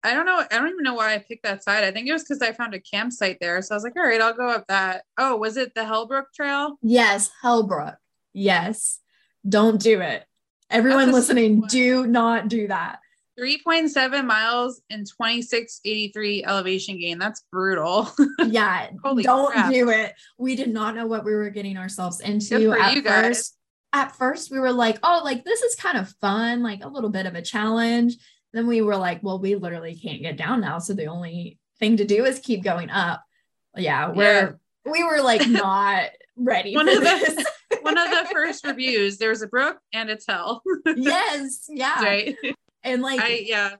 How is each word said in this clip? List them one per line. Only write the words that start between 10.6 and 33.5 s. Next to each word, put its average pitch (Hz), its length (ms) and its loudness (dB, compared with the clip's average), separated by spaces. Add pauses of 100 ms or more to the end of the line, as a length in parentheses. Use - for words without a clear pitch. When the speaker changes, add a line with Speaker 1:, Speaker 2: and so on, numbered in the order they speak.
Speaker 2:
Everyone 262 360 4
Speaker 1:
That's - 40 6
a - 100 6
Speaker 2:
listening, 233 340 4
Speaker 1:
steep 214 80 6
one. 214 60 2
Speaker 2:
do 254 380 4
not 233 420 2
do 214 200 -2
that. 170 320 -6 (360)
Speaker 1:
Three 269 260 -2
point 330 280 2
seven 269 360 0
miles 240 640 0
and 208 200 -10
twenty-six 233 760 -4
eighty-three 208 600 -4
elevation 190 540 -2
gain. 170 200 -6
That's 202 340 -6
brutal. 185 560 0 (100)
<laughs> 285 280 4
Speaker 2:
Yeah, 208 440 0 (140)
Speaker 1:
Holy 262 200 0
Speaker 2:
don't 269 280 4
Speaker 1:
crap. 226 200 2
Speaker 2:
do 247 180 4
it. 214 240 0 (240)
We 262 180 -2
did 240 160 -2
not 220 220 -4
know 226 120 -6
what 220 180 -4
we 214 100 0
were 208 160 -2
getting 196 260 -8
ourselves 185 440 -8
into 208 400 -2
Speaker 1:
Good 220 120 6
for 226 60 2
Speaker 2:
at 220 160 4
Speaker 1:
you 285 80 0
guys. 214 220 4 (140)
Speaker 2:
first. - 180 -10 (360)
At 277 240 0
first, 254 360 -2
we 269 80 -2
were 254 120 2
like, 226 300 2
"Oh, 339 220 4
like, 262 200 -4
this 453 180 0
is 466 120 0
kind 320 240 -4
of 190 100 -4 (120)
fun, 233 420 0
like, 202 220 -6
a 160 40 -12
little 254 220 -4
bit 190 160 -4
of 175 80 -8
a 170 80 -8
challenge." 233 720 0 (400)
Then 233 120 -2
we 233 140 2
were 208 160 2
like, 175 260 -2
"Well, 190 160 -4
we 196 180 0
literally 170 380 -8
can't - 280 -12
get 151 160 -8
down 202 240 -2
now. 165 160 -4
So 185 160 -6
the 156 120 -4
only 175 520 -10 (200)
thing 220 200 4
to 202 60 2
do 208 200 2
is 262 140 0
keep 208 260 -4
going 175 260 -2
up." 170 320 -2 (540)